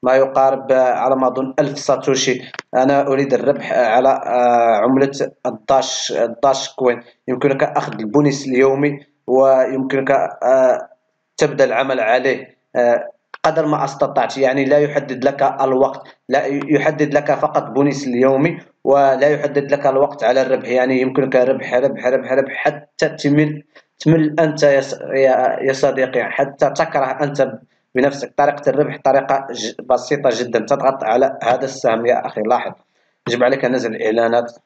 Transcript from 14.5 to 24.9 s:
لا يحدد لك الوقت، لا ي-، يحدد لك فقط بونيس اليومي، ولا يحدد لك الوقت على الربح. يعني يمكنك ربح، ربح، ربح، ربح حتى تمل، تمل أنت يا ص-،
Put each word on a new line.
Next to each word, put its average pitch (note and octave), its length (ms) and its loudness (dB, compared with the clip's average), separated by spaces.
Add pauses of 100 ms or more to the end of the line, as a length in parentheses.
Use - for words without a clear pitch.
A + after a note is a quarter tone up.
لا D3 140 4
يحدد C3+ 440 -2
لك C3+ 200 0 (180)
الوقت، C3 460 0 (220)
لا C3+ 160 0
ي-، C#3 200 -4
يحدد D3 480 0
لك D3 180 0
فقط C#3 320 0
بونيس C3+ 440 -2
اليومي، C3+ 520 2 (240)
ولا C#3 460 4
يحدد C#3+ 420 -2
لك C#3 160 0
الوقت C3+ 360 0
على B2+ 180 2
الربح. B2+ 260 -2
يعني B2+ 340 2
يمكنك C3 340 0
ربح، B2+ 380 0
ربح، B2 320 0
ربح، B2 260 0
ربح C3+ 220 0
حتى - 560 -4
تمل، D3+ 540 0 (360)
تمل D#3 400 2
أنت D3+ 240 0
يا C#3 180 4
ص-، - 200 -10